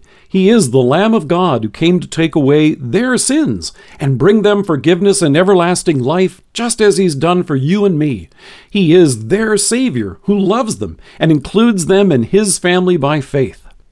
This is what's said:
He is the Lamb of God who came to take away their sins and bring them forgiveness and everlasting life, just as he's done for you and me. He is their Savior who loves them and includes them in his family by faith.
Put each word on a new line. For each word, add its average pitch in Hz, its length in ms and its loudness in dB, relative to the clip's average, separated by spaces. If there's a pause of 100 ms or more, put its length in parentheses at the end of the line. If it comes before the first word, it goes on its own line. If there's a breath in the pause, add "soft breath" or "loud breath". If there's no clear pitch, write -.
(280 soft breath)
He 190 220 2
is 196 220 2
the 131 100 2
Lamb 180 320 2
of 160 140 -2
God 175 340 0
who 107 80 -6
came 170 300 0
to 143 80 -10
take 160 260 -4
away 151 400 2
their 208 420 -2
sins 233 540 -2 (300 loud breath)
and 135 180 -2
bring 202 240 2
them 202 220 0
forgiveness 175 580 0
and 147 140 2
everlasting 175 640 0
life, 170 420 -2 (100)
just 233 280 -6
as 208 160 4
he's 180 180 0
done 170 300 0
for 160 100 -4
you 170 300 0
and 190 120 0
me. 131 320 -4 (400 loud breath)
He 175 260 2
is 131 320 2
their 214 300 0
Savior 196 680 -4
who 202 140 0
loves 196 420 -2
them 82 180 -10 (240 loud breath)
and 160 100 2
includes 185 560 0
them 190 240 2
in 123 140 2
his 196 340 0
family 180 380 0
by 147 240 -2
faith. 131 420 -6 (300)